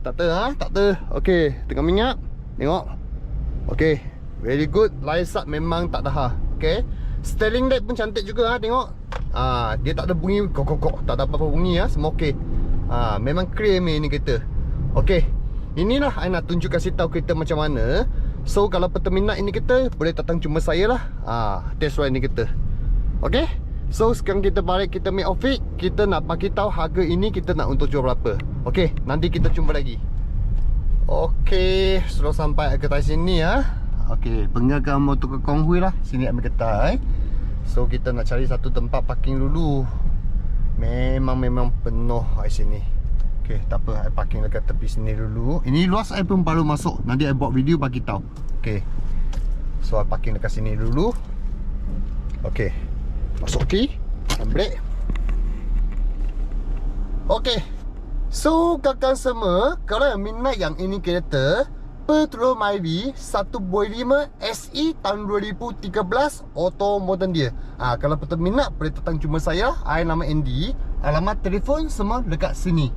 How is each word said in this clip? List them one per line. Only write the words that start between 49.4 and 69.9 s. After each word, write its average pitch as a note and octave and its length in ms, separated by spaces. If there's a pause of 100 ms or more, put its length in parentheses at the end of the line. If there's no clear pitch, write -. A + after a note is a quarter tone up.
So, - 160
I G#2+ 80
parking G#2+ 320
dekat G#2+ 160
sini G#2+ 240
dulu. B2 320 (1400)
Okey. F#2+ 240 (720)
Masuk, - 240
okey. A3+ 320 (560)
Break. - 240 (2500)
Okey. A3 280 (680)
So, E4 540
kakak C4+ 340
semua, A#3 720
kalau A3+ 160
yang A3+ 160
minat A3+ 400
yang D#3 160
ini F#3+ 240
kereta, F3 640 (400)
Petro C4 520
Myvi G3+ 560
satu G#3 480
buih G3+ 320
lima C4 480
S - 320
E D#4 320
tahun G#3 240
dua G3+ 160
ribu G#3+ 320
tiga G3+ 240
belas, B3 400 (160)
auto G3 400
modern F#3 400
dia. B2+ 160 (240)
Ha, B2 240
kalau D3+ 160
betul D3+ 240
minat, G#3 360
boleh D#3 160
datang D#3+ 280
jumpa D#3 200
saya. F3+ 440
I E3 200